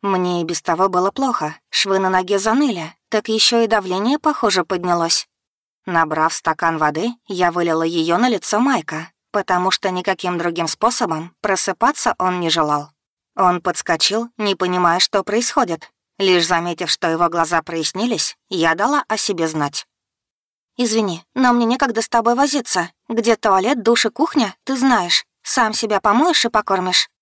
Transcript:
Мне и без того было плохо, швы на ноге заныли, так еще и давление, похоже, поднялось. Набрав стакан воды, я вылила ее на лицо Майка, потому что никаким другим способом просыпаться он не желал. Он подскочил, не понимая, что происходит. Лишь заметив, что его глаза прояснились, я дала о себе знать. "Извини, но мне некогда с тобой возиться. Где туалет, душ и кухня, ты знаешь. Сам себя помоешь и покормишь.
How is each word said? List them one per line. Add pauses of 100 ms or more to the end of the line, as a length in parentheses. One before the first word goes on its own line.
Мне
и
без
того
было
плохо, (140)
швы
на
ноге
заныли, (180)
так
еще
и
давление,
похоже,
поднялось. (580)
Набрав
стакан
воды, (180)
я
вылила
ее
на
лицо
Майка, (180)
потому
что
никаким
другим
способом (100)
просыпаться
он
не
желал. (460)
Он
подскочил,
не
понимая,
что
происходит. (260)
Лишь
заметив,
что
его
глаза
прояснились, (120)
я
дала
о
себе
знать. (960)
"Извини, (100)
но
мне
некогда
с
тобой
возиться. (160)
Где
туалет,
душ
и
кухня,
ты
знаешь. (180)
Сам
себя
помоешь
и
покормишь. (120)